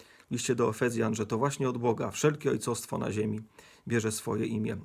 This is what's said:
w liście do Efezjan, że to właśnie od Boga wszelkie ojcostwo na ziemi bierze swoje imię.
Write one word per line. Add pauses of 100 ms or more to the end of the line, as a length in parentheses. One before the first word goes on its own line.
(300)
w
liście
do
Efezjan,
że
to
właśnie
od
Boga
wszelkie
ojcostwo
na
ziemi (480)
bierze
swoje
imię.